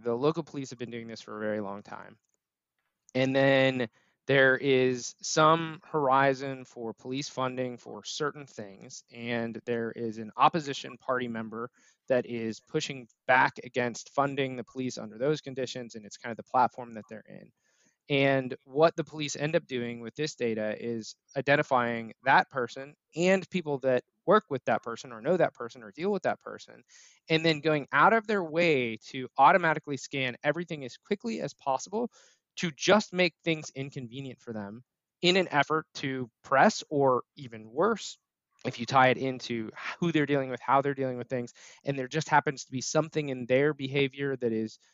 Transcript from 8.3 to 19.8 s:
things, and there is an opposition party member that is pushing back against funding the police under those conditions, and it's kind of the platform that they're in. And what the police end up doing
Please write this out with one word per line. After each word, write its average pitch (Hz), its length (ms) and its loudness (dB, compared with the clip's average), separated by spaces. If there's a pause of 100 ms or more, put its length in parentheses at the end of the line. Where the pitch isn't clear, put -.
things, 113 560 -18 (100)
and 117 520 -6
there 117 260 -4
is 113 260 -8
an 110 180 -12
opposition 139 640 0
party 127 300 -2
member 113 420 -8 (380)
that 123 180 2
is 113 340 -6
pushing 139 480 -6 (200)
back 131 260 4 (100)
against 123 460 -4
funding 139 460 -2
the 123 80 -8
police 127 340 -8
under 110 200 -12
those 143 240 0
conditions, 127 540 -8
and 107 100 -16
it's - 120 -18
kind 120 140 -10
of 107 60 -8
the 110 60 -12
platform 120 500 0
that 107 160 -12
they're 107 200 -14
in. 104 220 -20 (560)
And 139 480 2 (100)
what 147 300 2
the 165 80 -4
police 151 320 -8
end 147 200 -4
up 160 100 -10
doing 120 340 -6